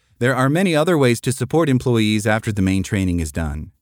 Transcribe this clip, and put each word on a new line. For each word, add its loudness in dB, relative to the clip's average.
there 0
are 0
many 0
other 2
ways 2
to -4
support 0
employees 0
after 0
the -2
main 2
training -2
is -6
done. -6